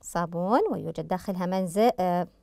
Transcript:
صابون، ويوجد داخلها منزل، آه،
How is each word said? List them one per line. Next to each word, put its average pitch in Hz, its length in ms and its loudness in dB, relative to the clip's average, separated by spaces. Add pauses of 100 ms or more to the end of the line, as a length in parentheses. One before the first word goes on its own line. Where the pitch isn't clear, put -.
صابون، 175 600 0 (100)
ويوجد 160 360 -6
داخلها 180 380 -2
منزل، 190 540 2
آه، 180 280 2 (160)